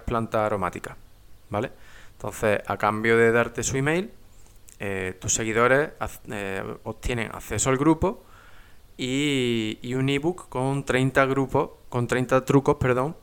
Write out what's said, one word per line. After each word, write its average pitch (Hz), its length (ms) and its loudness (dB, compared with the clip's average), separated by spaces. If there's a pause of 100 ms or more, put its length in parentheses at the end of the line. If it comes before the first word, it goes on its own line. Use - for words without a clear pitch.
plantas 113 400 -2
aromáticas, 98 500 -4 (540)
¿vale? 107 220 -4 (480)
Entonces, 104 460 0
a 101 100 -2
cambio 110 400 2
de 113 160 6
darte 117 300 0
su 135 160 -2
email, 160 320 0 (680)
eh, 95 400 -6
tus - 140 -4
seguidores 123 680 2
ac-, - 200 -8 (100)
eh, 101 320 -6 (220)
obtienen 117 480 -4
acceso 117 380 -2
al 131 80 2
grupo 160 460 2 (720)
y, 127 840 0
y 123 140 -6
un 131 160 0
ebook 143 400 -2
con 135 340 -2
treinta 131 400 2
grupos, 135 460 0 (180)
con 120 180 -2
treinta 127 380 2
trucos, 139 320 4
perdón, 127 460 0